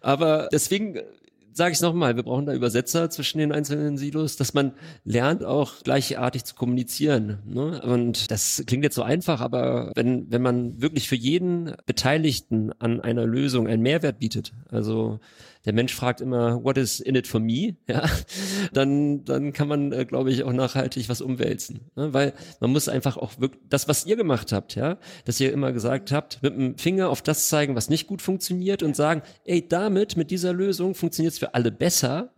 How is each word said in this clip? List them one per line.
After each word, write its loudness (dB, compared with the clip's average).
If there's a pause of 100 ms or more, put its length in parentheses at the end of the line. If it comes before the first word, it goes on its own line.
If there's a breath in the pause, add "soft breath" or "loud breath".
Aber 2
deswegen 0 (540)
sag 2
ich's 0
noch 4
mal, 2
wir -2
brauchen 0
da -2
Übersetzer 0
zwischen -4
den 2
einzelnen -2
Silos, -2
dass 0
man 4 (320 loud breath)
lernt, 2
auch 0
gleichartig -2
zu -14
kommunizieren, 0
ne? -4
Und 0
das -2
klingt 2
jetzt 2
so 0
einfach, 0
aber 0
wenn, 0
wenn 2
man 0
wirklich 0
für 2
jeden 0 (120)
Beteiligten 2
an 0
einer 0
Lösung 2
einen 2
Mehrwert 0
bietet, -4 (160)
also -2 (460 loud breath)
der 2
Mensch 2
fragt -2
immer, 0
„What 2
is 0
in 0
it 2
for 0
me?“, 0
<laughs> -12
ja, 2 (640 loud breath)
dann, 2
dann -2
kann -2
man, 0
äh, -2
glaube 0
ich, 0
auch -2
nachhaltig -2
was -2
umwälzen, -4 (160)
ne? -4
Weil 2 (300 loud breath)
man 2
muss 2
einfach 0
auch -8
wirk-, -2 (100)
das, 0
was 0
ihr 4
gemacht 0
habt, -4
ja, -2 (280 loud breath)
dass -2
ihr 4
immer 0
gesagt -2
habt, -4
mit 0
dem -2
Finger 2
auf -2
das 0
zeigen, 2
was -2
nicht 0
gut -8
funktioniert -2
und 0
sagen, 2 (220 loud breath)
„Ey, 0
damit, 2
mit 0
dieser 0
Lösung 0
funktioniert's -2
für -4
alle 2
besser“ 0